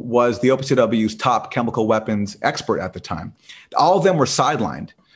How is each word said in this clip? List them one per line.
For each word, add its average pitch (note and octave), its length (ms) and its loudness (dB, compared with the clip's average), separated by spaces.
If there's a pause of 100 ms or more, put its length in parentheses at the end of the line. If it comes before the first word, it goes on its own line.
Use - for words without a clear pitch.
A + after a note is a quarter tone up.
was A#2+ 340 2
the B2+ 120 4
O C3 60 2
P C3+ 60 -8
C C#3 120 0
W's A2 400 2
top A#2 360 -2
chemical A#2 340 -2
weapons G#2+ 560 -2
expert - 380 -2
at D#2+ 140 -6
the - 80 -12
time, F2 340 -10 (400)
all F3 220 4
of E3+ 80 0
them F#3 100 4
were C#3+ 100 4
sidelined, A#2 680 -2 (240)